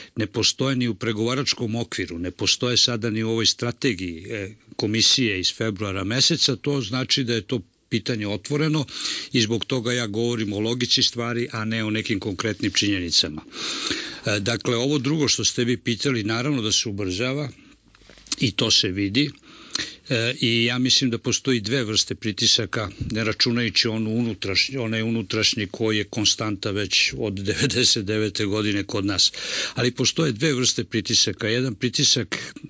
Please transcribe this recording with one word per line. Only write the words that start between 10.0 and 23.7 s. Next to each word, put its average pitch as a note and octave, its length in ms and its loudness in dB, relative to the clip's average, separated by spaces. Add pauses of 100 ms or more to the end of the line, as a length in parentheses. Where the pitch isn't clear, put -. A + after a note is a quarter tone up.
govorim A2 460 0
o G2 60 0
logici B2 440 2
stvari, A#2+ 480 0
a A2 140 -4
ne A2+ 180 0
o G#2+ 60 0
nekim G#2+ 300 0
konkretnim G#2+ 520 -2
činjenicama. F2 720 0 (840)
E, G#2 140 2
dakle, A#2+ 360 0
ovo C3+ 220 2
drugo C#3+ 300 2
što A2 180 0
ste - 180 2
vi A#2 140 4
pitali, A#2+ 460 0
naravno B2 380 0
da G#2+ 100 0
se - 180 2
ubrzava G#2+ 600 -2 (880)
i - 120 4
to A2 200 0
se - 180 4
vidi. G2+ 400 2 (800)
E, A#2+ 320 2
i A#2 240 4
ja A#2+ 140 2
mislim B2+ 300 4
da A#2 80 0
postoji B2 420 2
dve A#2 240 0
vrste G#2 320 0
pritisaka, G#2+ 720 0 (220)
ne A2 120 0
računajući A#2 640 0